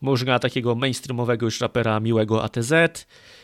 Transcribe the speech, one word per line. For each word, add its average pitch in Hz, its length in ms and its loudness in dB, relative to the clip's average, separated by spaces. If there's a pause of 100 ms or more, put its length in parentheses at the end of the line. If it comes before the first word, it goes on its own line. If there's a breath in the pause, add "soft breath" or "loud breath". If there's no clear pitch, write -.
można 127 380 2
takiego 120 360 0
mainstreamowego 120 720 -2
już 107 140 -2
rapera 113 400 0
Miłego 110 440 2
A 110 40 -4
T 120 140 -4
Z 160 440 0 (380 loud breath)